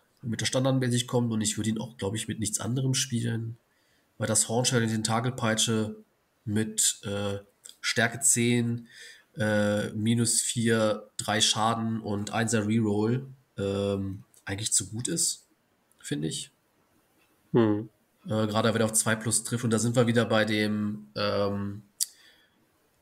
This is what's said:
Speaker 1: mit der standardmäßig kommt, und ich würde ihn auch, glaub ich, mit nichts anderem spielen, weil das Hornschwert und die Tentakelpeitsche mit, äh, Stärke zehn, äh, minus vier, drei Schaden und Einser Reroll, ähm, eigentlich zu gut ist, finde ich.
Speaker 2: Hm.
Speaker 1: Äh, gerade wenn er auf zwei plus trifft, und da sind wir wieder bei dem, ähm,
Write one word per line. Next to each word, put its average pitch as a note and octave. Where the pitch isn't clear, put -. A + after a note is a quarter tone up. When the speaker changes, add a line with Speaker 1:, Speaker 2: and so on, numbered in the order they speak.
Speaker 1:
mit A2
der A#2
standardmäßig B2+
kommt, A#2+
und G#2+
ich G#2+
würde G#2+
ihn A2
auch, -
glaub G2
ich, A2+
mit A2
nichts G#2
anderem C3
spielen, A#2
weil G#2+
das G#2+
Hornschwert A#2+
und A2+
die A2
Tentakelpeitsche A2
mit, G#2+
äh, G2+
Stärke -
zehn, A#2+
äh, G#2+
minus A2+
vier, A2
drei G#2+
Schaden A2+
und G2+
Einser A2
Reroll, A2
ähm, G2
eigentlich G2+
zu F#2
gut A#2
ist, -
finde D3+
ich. -
Speaker 2:
Hm. A2
Speaker 1:
Äh, A2
gerade A2
wenn A2+
er A2
auf A2
zwei A2+
plus A2
trifft, A#2+
und A#2
da A2+
sind A#2+
wir B2
wieder A#2
bei A2
dem, G#2
ähm, G2+